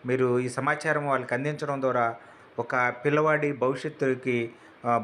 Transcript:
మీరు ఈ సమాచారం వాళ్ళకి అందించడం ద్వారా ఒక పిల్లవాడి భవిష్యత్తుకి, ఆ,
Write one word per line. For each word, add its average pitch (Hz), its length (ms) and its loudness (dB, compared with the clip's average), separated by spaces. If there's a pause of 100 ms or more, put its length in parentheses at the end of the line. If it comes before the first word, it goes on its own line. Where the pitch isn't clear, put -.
మీరు 127 320 2
ఈ 123 100 -2
సమాచారం 147 580 -2
వాళ్ళకి 127 280 0
అందించడం 143 460 -4
ద్వారా 123 360 2 (420)
ఒక 123 360 0 (100)
పిల్లవాడి 147 480 2
భవిష్యత్తుకి, 127 1000 -2 (340)
ఆ, 117 180 4